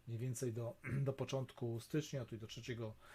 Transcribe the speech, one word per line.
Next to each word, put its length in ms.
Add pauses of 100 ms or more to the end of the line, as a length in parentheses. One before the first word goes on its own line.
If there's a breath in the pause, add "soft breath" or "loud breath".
mniej 100
więcej 340
do, 240 (120)
<clears throat> 180
do 60
początku 680
stycznia, 440
tutaj 140
do 80
trzeciego, 480 (200 loud breath)